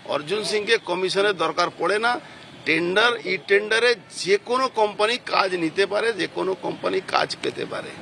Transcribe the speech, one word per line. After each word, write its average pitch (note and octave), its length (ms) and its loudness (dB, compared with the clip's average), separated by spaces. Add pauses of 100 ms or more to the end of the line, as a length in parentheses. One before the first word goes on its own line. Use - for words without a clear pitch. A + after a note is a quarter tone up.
অর্জুন D3+ 400 -4
সিংকে G#3 340 0
কমিশনের F#3 580 0
দরকার E3 320 0 (100)
পড়ে F#3 200 0
না। A#3+ 220 0 (440)
টেন্ডার, F#3 600 2
ই F#3 200 -2
টেন্ডারে A3 480 2 (300)
যে F#3+ 200 4
কোনো B3+ 240 0
কোম্পানি G#3+ 580 0
কাজ F#3+ 280 2
নিতে E3+ 320 0
পারে, G#3+ 260 0
যে E3+ 220 -4
কোনো F#3 200 -2
কোম্পানি - 540 -4
কাজ - 340 0
পেতে - 220 -4
পারে। D2 260 -8 (120)